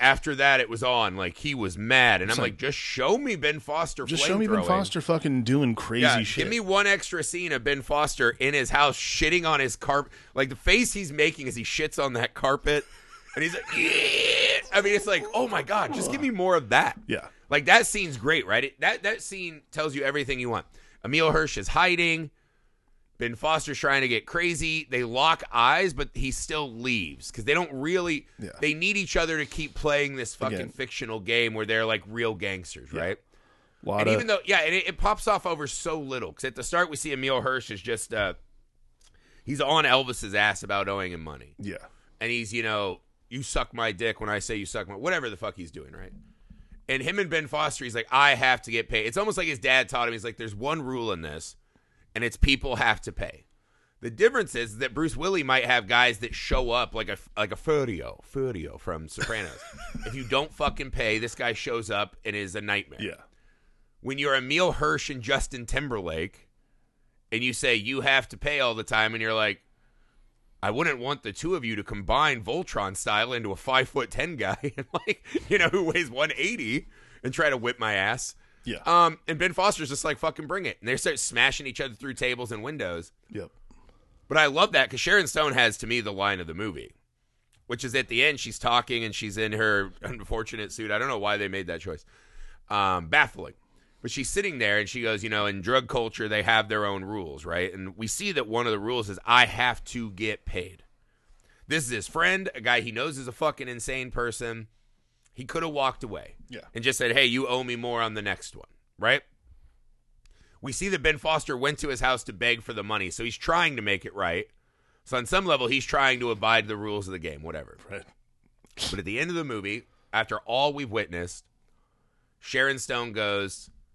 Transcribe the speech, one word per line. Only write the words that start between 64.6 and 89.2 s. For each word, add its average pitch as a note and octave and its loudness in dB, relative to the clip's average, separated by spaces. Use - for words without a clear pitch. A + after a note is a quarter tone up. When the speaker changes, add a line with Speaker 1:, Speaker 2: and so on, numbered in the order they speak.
Speaker 1:
Hirsch D3+ 0
and C3 -8
Justin B2+ -2
Timberlake, G2+ -4
and A#2 -2
you B2 0
say, B2 2
"You A#2+ -2
have C3+ 4
to G#2+ -14
pay D3 -2
all A#2+ 2
the A2 -6
time," A2 2
and A2+ -6
you're A2 0
like, G#2+ 0
"I G2+ 0
wouldn't C#3 0
want C3 -4
the G2+ -8
two F3 -4
of C3+ -6
you A2 -2
to G2+ -6
combine A#2 0
Voltron G#2 -4
style A#2 0
into A2 -4
a F#2 -4
five-foot-ten C3 0
guy," G2 -2
<laughs> C#3+ -4
and, - -10
like, - -4
you D#4 4
know, E3+ 4
who F#3 2
weighs E3 0
one C#3+ 0
eighty C#3+ -2
and C3 -4
try D#3 4
to C3 2
whip A#2+ -2
my A2 0
ass. G#2+ 0
Speaker 2:
Yeah. A2 -6
Speaker 1:
Um, E3+ 6
and D#3+ -2
Ben F3+ 2
Foster's F#3 2
just C#3 -6
like, D3+ -2
"Fucking D#3 -4
bring F3+ -4
it." G#2+ -4
And G#2+ -8
they B2+ 2
start C#3 -2
smashing C3 2
each B2+ -8
other B2 -6
through C3 -10
tables B2 -4
and G#2+ -8
windows. F#2 -6
Speaker 2:
Yep. F#2+ -12
Speaker 1:
But C#3 2
I D#3 8
love D#3 4
that C3+ 4
'cause B2 -8
Sharon F#3 4
Stone D3 0
has, A#2 4
to - -10
me, A#2+ 0
the G#2 -6
line G2 0
of F2 -6
the D#2+ -10
movie, E2 -8
which B2 -6
is B2 -4
at C3 2
the A#2+ 4
end, D3 4
she's - -8
talking A#2+ 2
and G#2+ -6
she's G#2 -6